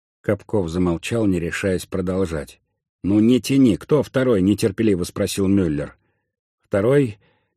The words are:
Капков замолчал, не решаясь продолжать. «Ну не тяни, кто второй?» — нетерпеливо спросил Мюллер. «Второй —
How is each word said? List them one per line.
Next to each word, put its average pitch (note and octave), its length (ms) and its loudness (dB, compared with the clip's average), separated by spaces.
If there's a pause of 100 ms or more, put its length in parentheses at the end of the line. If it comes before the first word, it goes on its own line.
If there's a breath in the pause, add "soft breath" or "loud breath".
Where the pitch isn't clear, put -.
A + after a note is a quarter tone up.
(200)
Капков G2+ 480 -4
замолчал, F2+ 580 -2
не F2+ 140 0
решаясь F2 460 -4
продолжать. F2+ 720 -6 (420)
«Ну G2+ 160 2
не A#2 220 4
тяни, C3 360 2
кто C#3+ 280 0
второй?» — B2+ 380 0
нетерпеливо G2+ 600 0
спросил F#2+ 460 -4
Мюллер. E2 480 0 (640)
«Второй — A#2+ 580 0 (380)